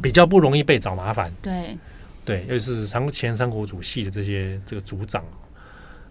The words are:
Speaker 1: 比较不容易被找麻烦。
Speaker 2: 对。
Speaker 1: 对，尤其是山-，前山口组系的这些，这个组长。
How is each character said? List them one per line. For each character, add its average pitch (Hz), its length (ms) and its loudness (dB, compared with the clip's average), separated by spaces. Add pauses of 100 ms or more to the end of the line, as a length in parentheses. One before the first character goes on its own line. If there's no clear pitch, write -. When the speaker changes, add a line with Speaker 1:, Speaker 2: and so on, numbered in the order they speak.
Speaker 1:
比 131 80 0
较 175 160 10
不 185 140 8
容 135 160 6
易 151 60 4
被 143 160 6
找 95 160 -2
麻 95 180 -2
烦。 101 180 -2 (120)
Speaker 2:
对。 180 340 -6 (480)
Speaker 1:
对， 95 240 -2
尤 127 100 0
其 107 60 -2
是 113 220 -4
山-， 120 260 -2
前 117 240 -2
山 120 140 0
口 107 160 -4
组 92 160 -12
系 - 220 -6
的 98 60 -4
这 101 140 -4
些， 98 400 -4
这 - 100 -12
个 101 60 -6
组 98 240 -8
长。 101 180 -4 (880)